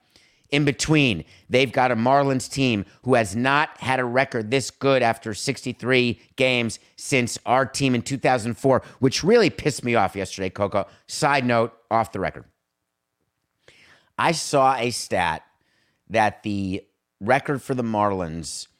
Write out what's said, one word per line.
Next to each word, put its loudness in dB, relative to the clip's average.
In 2
between, 0
they've 2
got 2
a 0
Marlins 2
team 0
who 0
has 0
not 0
had -2
a -2
record -2
this -2
good 0
after 0
sixty-three -2
games 0
since -2
our 2
team -2
in -2
two -6
thousand -2
four, 2
which 0
really 4
pissed -6
me 0
off 2
yesterday, -6
Coco. -2
Side 0
note, 0
off 0
the -8
record. -6
I 2
saw 2
a -2
stat -2
that 0
the -4
record 0
for -6
the -2
Marlins -4